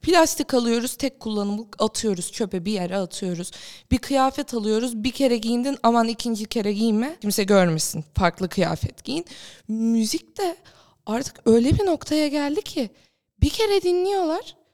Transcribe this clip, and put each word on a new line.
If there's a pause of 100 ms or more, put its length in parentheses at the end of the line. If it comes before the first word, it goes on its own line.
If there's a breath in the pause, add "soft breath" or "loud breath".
Plastik
alıyoruz,
tek
kullanımlık
atıyoruz,
çöpe
bir
yere
atıyoruz. (400 loud breath)
Bir
kıyafet
alıyoruz,
bir
kere
giyindin,
aman
ikinci
kere
giyme,
kimse
görmesin, (100)
farklı
kıyafet
giyin. (440 loud breath)
Müzik
de (500 soft breath)
artık
öyle
bir
noktaya
geldi
ki (500 soft breath)
bir
kere
dinliyorlar (180)